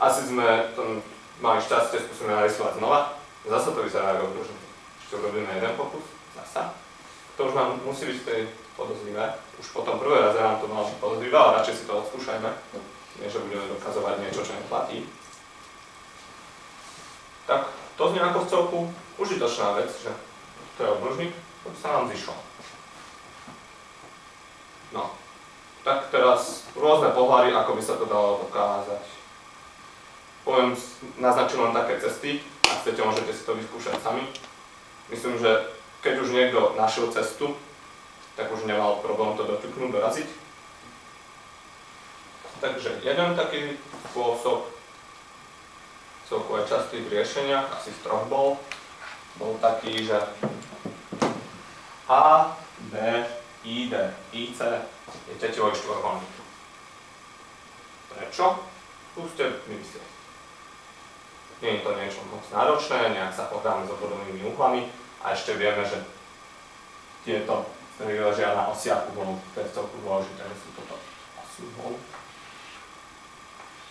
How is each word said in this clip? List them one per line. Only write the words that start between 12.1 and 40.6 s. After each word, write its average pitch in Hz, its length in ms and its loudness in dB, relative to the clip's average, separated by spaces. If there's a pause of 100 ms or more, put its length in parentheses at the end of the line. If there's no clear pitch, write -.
Nie, 101 80 -6
že - 80 -2
budeme 98 320 -6
dokazovať 101 480 -2
niečo, 95 240 -4
čo - 160 -6
neplatí. - 480 -4 (2500)
Tak - 240 2 (240)
to 165 160 4
znie 180 160 0
ako - 160 2
v - 80 -2
celku 175 280 4 (440)
užitočná 113 560 0
vec, 95 160 0
že 117 160 -8 (640)
to - 80 -4
je 110 160 4
obružník, 170 340 -2 (300)
to - 80 -10
by - 80 -12
sa 151 160 -2
nám 127 160 2
zišlo. - 240 -8 (2500)
No. - 240 -6 (720)
Tak 139 240 2
teraz - 640 6
rôzne 147 400 8
pohľady, 127 400 8
ako 107 240 4
by 110 80 -2
sa 110 80 0
to 110 160 0
dalo 101 320 4
dokázať. 101 640 0 (1400)
Poviem, 127 320 4
s-, - 240 -10 (160)
naznačím 123 560 4
len 117 80 2
také 117 240 0
cesty, 143 400 -2 (240)
ak - 160 2
chcete, - 240 0
môžete 110 240 0
si - 160 -8
to 113 80 0
vyskúšať - 480 -6
sami. 123 240 -2 (800)
Myslím, 117 320 -4
že 110 320 4 (320)
keď 127 120 4 (120)
už 123 80 0
niekto 127 400 6
našiel 110 400 2
cestu, 143 400 0 (800)
tak 110 160 -4
už 110 160 -4
nemal 104 320 2
problém 107 400 0
to 104 80 0
doťuknúť, 123 480 -2
doraziť. 113 340 2 (2250)